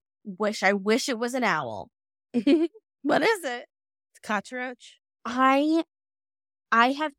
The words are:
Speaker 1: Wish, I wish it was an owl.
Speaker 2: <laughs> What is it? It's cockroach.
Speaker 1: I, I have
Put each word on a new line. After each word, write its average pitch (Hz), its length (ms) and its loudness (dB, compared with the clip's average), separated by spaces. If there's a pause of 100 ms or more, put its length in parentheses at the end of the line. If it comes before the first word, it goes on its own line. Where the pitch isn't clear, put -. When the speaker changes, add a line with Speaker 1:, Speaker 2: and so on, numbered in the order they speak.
(240)
Speaker 1:
Wish, 208 400 -6
I 196 100 4
wish 202 360 0
it 226 100 -4
was 240 140 -4
an 254 100 -2
owl. 143 460 -2 (440)
Speaker 2:
<laughs> 302 360 2 (340)
What 277 180 2
is 392 220 0
it? 247 240 -8 (440)
It's - 100 -20
cockroach. 247 760 -8 (260)
Speaker 1:
I, 269 580 2 (880)
I 233 220 4
have 294 260 -6